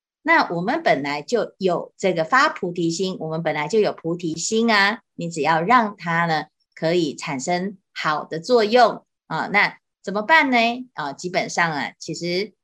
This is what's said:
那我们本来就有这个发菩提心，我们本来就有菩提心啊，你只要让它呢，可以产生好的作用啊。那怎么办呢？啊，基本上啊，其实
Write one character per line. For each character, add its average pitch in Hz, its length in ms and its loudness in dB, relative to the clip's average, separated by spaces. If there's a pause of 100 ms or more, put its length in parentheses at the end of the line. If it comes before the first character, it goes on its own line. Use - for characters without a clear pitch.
(220)
那 311 320 2
我 170 80 -2
们 285 220 -2
本 156 180 4
来 147 220 -6
就 214 340 -4
有 180 400 -2
这 190 160 0
个 165 100 0
发 262 240 4
菩 208 240 -4
提 175 200 -2
心， 185 280 -4
我 160 80 -8
们 160 140 -4
本 156 140 -2
来 151 120 -2
就 220 120 2
有 175 120 2
菩 165 240 -6
提 165 220 -6
心 220 340 0
啊， 208 300 4 (140)
你 170 160 -8
只 165 100 -6
要 160 220 2
让 214 340 4
它 170 300 -2
呢， 156 180 -2 (300)
可 165 180 0
以 160 220 0
产 139 240 -8
生 180 400 -4 (120)
好 151 320 -4
的 160 160 -8
作 233 240 2
用 214 400 4 (220)
啊。 151 220 -6
那 196 320 0 (240)
怎 196 100 -8
么 208 100 -4
办 294 260 4
呢？ 247 80 2 (360)
啊， 143 200 -8
基 180 160 -10
本 165 180 -2
上 165 240 0
啊， 131 280 -4
其 160 160 -10
实 175 380 -4 (100)